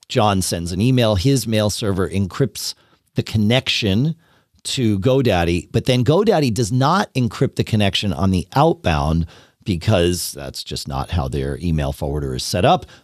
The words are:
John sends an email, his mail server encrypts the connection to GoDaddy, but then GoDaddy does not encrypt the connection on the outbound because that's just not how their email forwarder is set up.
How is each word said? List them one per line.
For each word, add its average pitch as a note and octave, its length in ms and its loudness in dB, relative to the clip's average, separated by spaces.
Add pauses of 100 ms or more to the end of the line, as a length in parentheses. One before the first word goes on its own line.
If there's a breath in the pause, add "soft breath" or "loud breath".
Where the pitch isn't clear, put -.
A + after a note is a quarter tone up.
John G#2 320 2
sends E2+ 300 -4
an F2+ 80 -4
email, A#2 360 2
his A2+ 320 0
mail G#2+ 220 2
server G2 400 -2
encrypts - 640 -4 (400 soft breath)
the D3+ 80 -2
connection A2+ 920 0 (480 soft breath)
to G#2+ 360 0
GoDaddy, F#2+ 720 2
but - 140 -2
then B2 220 2
GoDaddy D#3+ 480 2
does G#2+ 180 -2
not D3 420 2
encrypt B2 440 -2
the G#2+ 80 0
connection G2+ 480 0
on F#2+ 180 0
the F#2 240 0
outbound E2 680 2 (400 loud breath)
because F2 640 0
that's C#2 320 -12
just - 240 -10
not C#2 220 -6
how D#2+ 180 -2
their C2+ 340 -4
email D#2 300 -2
forwarder C#2+ 440 -6
is B1 80 -8
set F#2+ 200 -2
up. E3 220 2 (180 loud breath)